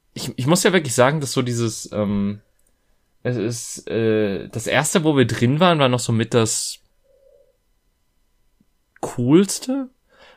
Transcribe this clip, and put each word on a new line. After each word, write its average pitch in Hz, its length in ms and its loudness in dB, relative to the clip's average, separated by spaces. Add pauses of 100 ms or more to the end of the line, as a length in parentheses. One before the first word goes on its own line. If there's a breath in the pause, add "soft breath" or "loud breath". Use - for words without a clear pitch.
(140)
ich, - 220 -10
ich 123 100 -4
muss 165 180 2
ja 214 80 4
wirklich 156 220 0
sagen, 135 260 4
dass 139 120 -6
so 131 100 0
dieses, 117 520 -4
ähm, 101 480 -2 (840)
es 123 140 -4
ist, 117 520 -6
äh, 107 600 -2
das - 180 -8
erste, 151 360 0
wo 151 140 2
wir 127 80 6
drin 123 340 0
waren, 175 200 4
war 131 100 4
noch 123 100 0
so - 120 -4
mit 113 240 0
das - 420 0 (2250)
Coolste, 202 880 0 (480 soft breath)